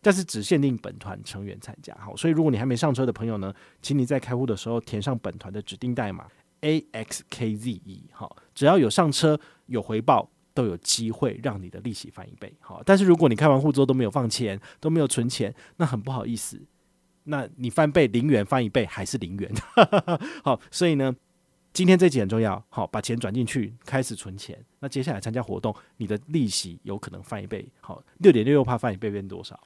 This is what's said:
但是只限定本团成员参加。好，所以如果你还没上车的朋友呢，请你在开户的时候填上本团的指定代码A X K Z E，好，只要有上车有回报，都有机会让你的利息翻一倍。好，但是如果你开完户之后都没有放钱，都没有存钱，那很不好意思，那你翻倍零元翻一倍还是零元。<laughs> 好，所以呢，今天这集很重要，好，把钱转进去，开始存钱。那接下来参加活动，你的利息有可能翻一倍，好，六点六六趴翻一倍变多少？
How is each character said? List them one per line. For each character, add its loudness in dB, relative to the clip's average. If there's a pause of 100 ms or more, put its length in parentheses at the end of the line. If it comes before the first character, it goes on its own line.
但 6
是 2
只 -8
限 2
定 2
本 -12
团 -12
成 -12
员 -12
参 -18
加。 -16
好， -14
所 -2
以 4
如 2
果 4
你 2
还 -2
没 0
上 2
车 0
的 0
朋 -6
友 -4
呢， -6 (280)
请 -4
你 2
在 0
开 -6
户 -2
的 -2
时 -10
候 -2
填 -6
上 -2
本 -10
团 -16
的 -8
指 -14
定 -4
代 -4
码 -12 (360)
A 0 (100)
X -10
K -4
Z -6
E， -12
好， -16 (200)
只 2
要 8
有 6
上 2
车 4 (300)
有 -4
回 -4
报， 4 (280)
都 0
有 -2
机 -4
会 -4
让 -6
你 -14
的 -16
利 -8
息 -14
翻 -18
一 -20
倍。 -16
好， -18
但 6
是 4
如 10
果 6
你 2
开 4
完 6
户 2
之 2
后 6
都 2
没 2
有 0
放 -2
钱， -4 (200)
都 -2
没 2
有 2
存 0
钱， -4 (220)
那 0
很 -2
不 -8
好 -6
意 -6
思， -10 (680)
那 -4 (100)
你 -4
翻 4
倍 4
零 0
元 4
翻 0
一 -2
倍 0
还 -8
是 -6
零 -8
元。 -8 (440)
<laughs> -4
好， 0 (120)
所 0
以 2
呢， 0 (560)
今 0
天 8
这 6
集 0
很 0
重 0
要， -2
好， -4
把 -6
钱 -4
转 -4
进 0
去， -4
开 -4
始 -6
存 -14
钱。 -16 (220)
那 -10
接 -6
下 -4
来 -6
参 -8
加 -4
活 -6
动， -2 (220)
你 -8
的 -2
利 0
息 -6
有 -10
可 -14
能 -16
翻 -10
一 -12
倍， -10 (120)
好， -16 (180)
六 8
点 6
六 4
六 4
趴 0
翻 -2
一 -8
倍 -6
变 -8
多 -14
少？ -18